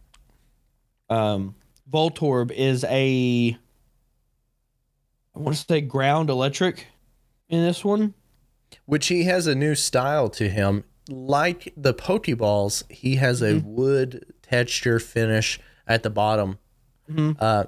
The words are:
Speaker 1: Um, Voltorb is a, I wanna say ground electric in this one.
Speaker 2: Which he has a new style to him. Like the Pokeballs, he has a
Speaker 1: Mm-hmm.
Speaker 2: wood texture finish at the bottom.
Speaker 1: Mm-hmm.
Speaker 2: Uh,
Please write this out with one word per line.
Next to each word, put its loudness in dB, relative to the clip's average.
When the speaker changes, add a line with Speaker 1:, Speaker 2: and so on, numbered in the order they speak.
Speaker 1:
Um, -2
Voltorb 0
is -2
a, 2
I -14
wanna -2
say 0
ground 0
electric -2
in 0
this -2
one. 0
Speaker 2:
Which 0
he 0
has 0
a 2
new 0
style 0
to -2
him. 0
Like -2
the 2
Pokeballs, -2
he -2
has 2
a 4
Speaker 1:
Mm-hmm. -2
Speaker 2:
wood 0
texture 0
finish 0
at 0
the -4
bottom. 0
Speaker 1:
Mm-hmm. 0
Speaker 2:
Uh, 2